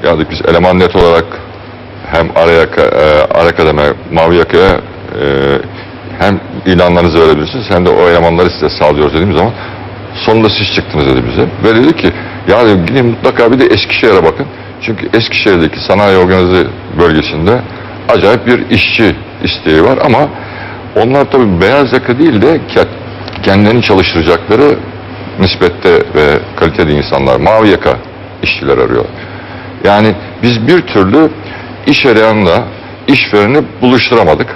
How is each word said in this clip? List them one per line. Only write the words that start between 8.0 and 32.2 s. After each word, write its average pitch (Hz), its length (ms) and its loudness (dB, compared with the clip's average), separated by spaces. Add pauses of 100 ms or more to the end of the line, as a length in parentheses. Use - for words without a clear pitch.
elemanları 85 400 2
size 76 200 -4
sağlıyoruz 73 440 0
dediğim 82 240 0
zaman 107 140 0 (760)
sonunda 110 240 4
siz 104 260 -4
çıktınız 76 300 -4
dedi 64 160 0 (100)
bize. - 140 0 (180)
Ve 113 200 2
dedi 156 120 4
ki - 160 -2 (360)
ya 110 180 4
dedi, 98 200 2
gidin 123 200 0
mutlaka 117 460 2
bir 131 80 2
de 135 60 4
Eskişehir'e 101 580 2
bakın. 78 220 0 (360)
Çünkü - 320 -8
Eskişehir'deki 95 680 0
sanayi 98 380 2
organize 90 500 2 (320)
bölgesinde 82 600 2 (500)
acayip 120 380 2
bir 123 220 0
işçi - 460 0 (280)
isteği 80 400 0
var 127 220 2
ama 135 220 2 (680)
onlar 131 360 2
tabii 104 300 2
beyaz 127 320 2
yaka 123 260 0
değil 139 220 4
de 143 180 2 (160)
ke-, - 120 2 (560)
kendilerini 104 380 2
çalıştıracakları 95 960 2 (640)
nispette 90 500 0
ve 76 500 2 (200)
kaliteli 78 340 0
insanlar, 69 460 0
mavi 110 300 4
yaka 71 280 2 (460)
işçiler 69 340 -2
arıyor. 60 280 0 (800)
Yani 107 320 2 (280)
biz 117 240 0
bir 175 140 4
türlü 110 480 2 (580)
iş 143 180 0
arayanla 107 580 2 (440)